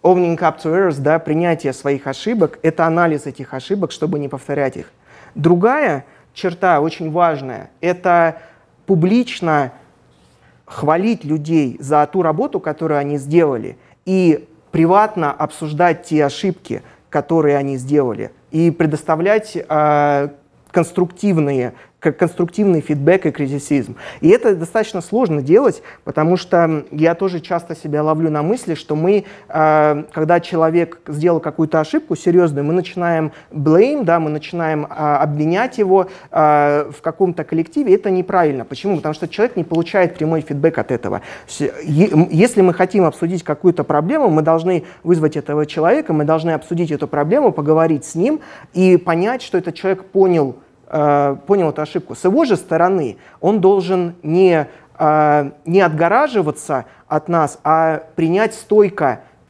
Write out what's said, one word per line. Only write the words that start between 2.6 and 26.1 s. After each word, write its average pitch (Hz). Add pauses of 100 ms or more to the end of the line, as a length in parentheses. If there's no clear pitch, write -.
это 165
анализ 165
этих 131
ошибок, 170
чтобы 151
не 143
повторять 139
их. - (420)
Другая 175 (280)
черта, 175
очень 160
важная — 143 (100)
это 170 (500)
публично 175 (960)
хвалить 175
людей 151
за 147
ту 190
работу, 175
которую 151
они 143
сделали, 143 (280)
и 180 (220)
приватно 175
обсуждать 156
те 151
ошибки, 143 (280)
которые 147
они 139
сделали, 127 (220)
и 165
предоставлять, 165
э, 147 (420)
конструктивные, 165 (280)
к-, 156
конструктивный 175
фидбэк 156
и 160
критицизм. 135 (240)
И 156
это 226
достаточно 190
сложно 190
делать, 185 (220)
потому 160